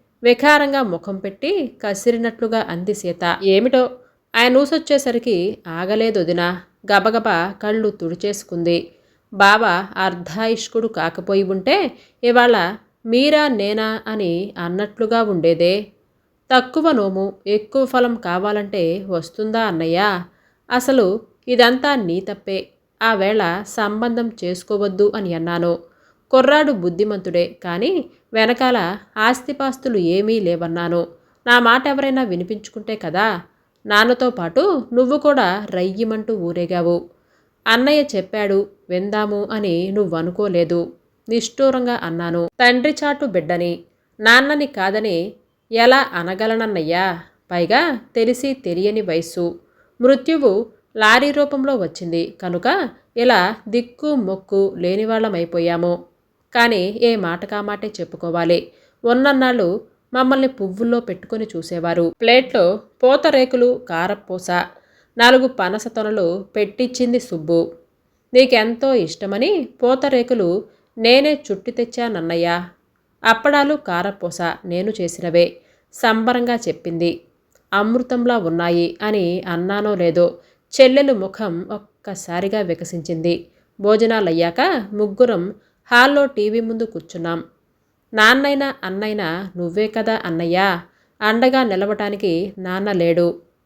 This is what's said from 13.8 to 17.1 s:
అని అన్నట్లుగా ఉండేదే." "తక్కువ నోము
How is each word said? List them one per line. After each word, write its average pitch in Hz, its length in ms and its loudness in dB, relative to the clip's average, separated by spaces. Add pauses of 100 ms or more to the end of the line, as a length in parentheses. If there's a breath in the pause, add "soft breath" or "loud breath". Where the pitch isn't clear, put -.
అని 202 500 -4
అన్నట్లుగా 208 680 -2
ఉండేదే." 180 640 0 (640)
"తక్కువ 254 380 2
నోము 196 420 -2 (140)